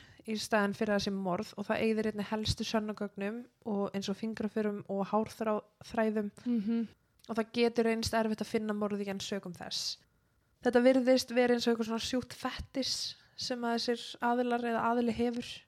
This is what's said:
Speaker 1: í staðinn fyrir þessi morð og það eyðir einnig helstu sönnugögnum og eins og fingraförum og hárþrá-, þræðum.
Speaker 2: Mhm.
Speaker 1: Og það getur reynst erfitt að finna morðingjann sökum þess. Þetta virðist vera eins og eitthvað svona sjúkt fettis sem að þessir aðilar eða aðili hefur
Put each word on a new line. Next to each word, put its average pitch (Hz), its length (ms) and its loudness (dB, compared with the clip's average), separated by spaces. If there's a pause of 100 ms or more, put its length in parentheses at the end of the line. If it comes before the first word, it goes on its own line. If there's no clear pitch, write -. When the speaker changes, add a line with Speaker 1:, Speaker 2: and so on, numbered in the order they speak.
(280)
Speaker 1:
í 220 80 -2
staðinn 202 400 2
fyrir 208 220 0
þessi 202 140 -2
morð 190 440 -4
og 202 100 -6
það 220 140 0
eyðir 220 320 2
einnig 208 160 -4
helstu 214 360 -2
sönnugögnum 214 840 -4 (180)
og 202 300 -2
eins 196 160 -4
og 196 60 -2
fingraförum 214 720 -2
og 196 180 -2
hárþrá-, 214 540 0 (220)
þræðum. 220 460 0 (140)
Speaker 2:
Mhm. 233 440 0 (420)
Speaker 1:
Og 220 60 -4
það 226 160 -2
getur 233 320 2
reynst 226 280 0
erfitt 220 300 0
að - 100 -8
finna 214 220 0
morðingjann 202 500 -4
sökum 190 320 -6
þess. - 400 -6 (680)
Þetta 240 220 6
virðist 254 480 6
vera 247 220 6
eins 240 120 0
og 233 60 4
eitthvað 226 160 0
svona 226 160 -4
sjúkt 247 300 -4
fettis - 800 -6 (220)
sem - 260 -4
að 233 160 0
þessir 233 420 -4
aðilar 240 420 2
eða 233 220 0
aðili 233 300 2
hefur 240 320 -2 (220)